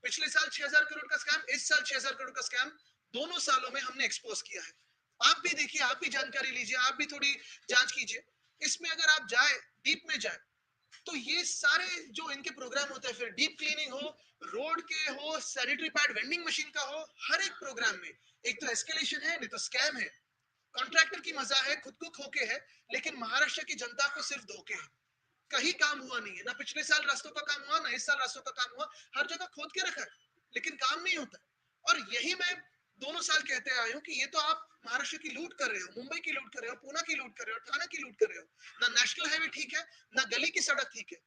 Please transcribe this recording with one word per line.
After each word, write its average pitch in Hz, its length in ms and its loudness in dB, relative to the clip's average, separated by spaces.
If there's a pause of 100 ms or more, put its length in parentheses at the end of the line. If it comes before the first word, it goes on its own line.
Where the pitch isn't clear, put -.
पिछले 311 260 -2
साल 311 200 4
छह 294 160 -4
हजार 302 200 6
करोड़ 302 220 -6
का 302 100 0
स्कैम, 302 340 2
इस 269 180 -2
साल 302 140 6
छह 285 140 -2
हजार 262 180 -2
करोड़ 262 160 -10
का 262 120 -6
स्कैम, 254 260 0 (440)
दोनों 330 260 -4
सालों 269 320 2
में 269 100 -4
हमने 269 240 -2
एक्सपोज 214 380 -4
किया - 200 -10
है। - 100 -14 (500)
आप 294 180 8
भी 349 80 0
देखिए, 294 340 0
आप 262 180 2
भी 339 80 -4
जानकारी 269 420 -2
लीजिए, 247 260 -2
आप 262 180 4
भी 294 120 0
थोड़ी 285 280 0 (340)
जांच 247 240 6
कीजिए। 240 300 -6 (400)
इसमें 330 280 -2
अगर 320 140 0
आप 302 240 6
जाए, 262 300 6
डीप - 480 -2
में 311 140 -2
जाए, 175 180 -2 (680)
तो 339 100 -4
ये 285 280 0
सारे 330 640 2
जो 294 220 -6
इनके 277 200 -6
प्रोग्राम 269 380 -4
होते 262 200 -8
हैं, 233 60 -4
फिर - 160 -6
डीप 294 280 0
क्लीनिंग 302 340 -2
हो, 294 280 -6 (220)
रोड 311 460 -4
के 311 220 -2
हो, 294 300 -4
सैनिटरी 269 480 -2
पैड 294 240 2
वेंडिंग 269 320 -2
मशीन 302 260 -2
का 302 120 -4
हो, 294 400 -8
हर 320 180 2
एक 381 120 0
प्रोग्राम 233 440 -2
में 175 180 -12 (320)
एक 233 140 -2
तो - 60 -2
एस्केलेशन 294 540 -2
है, 320 180 0
नहीं 247 100 -6
तो 220 100 -8
स्कैम 277 380 0
है। - 320 -8 (440)
कॉन्ट्रैक्टर 320 480 4
की - 120 -8
मजा 269 240 0
है, 269 240 2
खुद - 140 -14
को 330 140 -12
खोके 285 360 -4
है, 226 220 -4 (260)
लेकिन 277 240 -4
महाराष्ट्र 262 480 2
की 302 100 -6
जनता 240 400 0
को 302 80 -4
सिर्फ 269 200 -4
धोखे 202 320 -10
हैं। - 140 -10 (600)
कहीं 285 220 2
काम 294 280 2
हुआ 254 200 -4
नहीं 202 160 -10
है, 180 60 -12
ना 247 100 -6
पिछले 294 320 -6
साल 302 200 4
रास्तों 285 260 0
का 294 100 -6
काम 294 220 -2
हुआ, 302 180 2
ना - 80 -4
इस 254 180 -2
साल 285 120 4
रास्तों 254 240 -2
का 269 80 -8
काम 240 260 -4
हुआ, 302 140 -6 (260)
हर 277 100 2
जगह 339 200 -6
खोद 311 260 -12
के 370 80 -4
रखा 370 200 -2
है, 214 80 -8 (460)
लेकिन 294 220 -4
काम 285 260 0
नहीं 370 140 2
होता। 285 220 -6 (460)
और 247 300 4
यही 294 200 2
मैं 359 260 0 (380)
दोनों 311 240 -4
साल 311 200 4
कहते 262 280 -2
आया 240 240 2
हूँ 294 80 -8
कि 330 100 -10
ये 262 140 0
तो 311 120 0
आप 311 480 0
महाराष्ट्र 277 320 -2
की 311 100 -8
लूट 294 300 -8
कर 254 120 2
रहे 202 120 -2
हो, 185 140 -10
मुंबई 285 240 -6
की 320 100 -4
लूट 269 240 -6
कर 247 60 -8
रहे 233 100 -6
हो, 254 60 -10
पूना 277 240 -6
की 330 140 0
लूट 254 240 -8
कर 240 60 -8
रहे 220 80 -6
हो, 226 60 -6
ठाणे 302 280 -2
की 339 120 -8
लूट 254 220 -8
कर 214 60 8
रहे 180 120 -4
हो, - 100 -18 (320)
ना 240 80 6
नेशनल 240 400 4
हाईवे 320 200 2
ठीक 269 260 -6
है, 330 140 -2 (280)
ना 262 80 6
गली 254 260 2
की - 100 0
सड़क 277 340 2
ठीक 226 180 -12
है। 339 140 -14